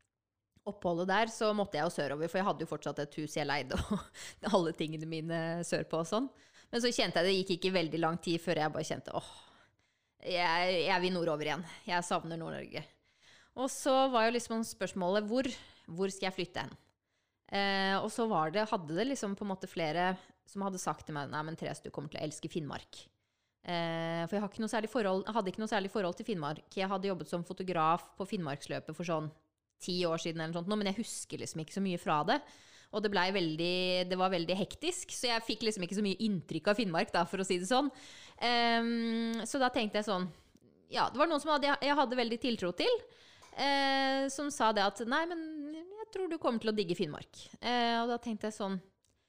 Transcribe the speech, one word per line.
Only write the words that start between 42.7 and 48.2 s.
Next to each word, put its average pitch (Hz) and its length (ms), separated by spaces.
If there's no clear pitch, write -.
til, 453 220
eh, 269 760
som 294 200
sa 226 200
det 202 120
at, 208 240
«Nei, 302 220
men 311 440
jeg 392 380
tror 381 180
du 330 100
kommer 233 220
til 220 100
å 214 40
digge 180 220
Finnmark.» - 460
Eh, 233 420
og 240 100
da 240 100